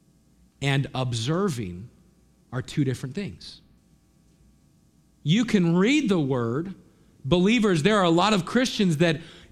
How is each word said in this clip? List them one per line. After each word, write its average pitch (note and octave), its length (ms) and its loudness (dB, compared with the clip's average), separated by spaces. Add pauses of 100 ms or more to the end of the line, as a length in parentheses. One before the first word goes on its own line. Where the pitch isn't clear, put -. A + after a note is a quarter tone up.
(640)
and C#3 300 0
observing A#2+ 960 -4 (600)
are B2+ 120 -6
two - 220 -4
different C3 300 -8
things. - 460 -12 (1600)
You G3+ 220 2
can F3 320 2
read B3+ 320 2
the F#3 100 2
word. C3+ 560 -4 (480)
Believers, F#3 600 2
there G#3 160 4
are F#3+ 60 4
a F3 60 4
lot F3+ 220 4
of F#3+ 140 0
Christians G#3 500 0
that E3 240 2 (300)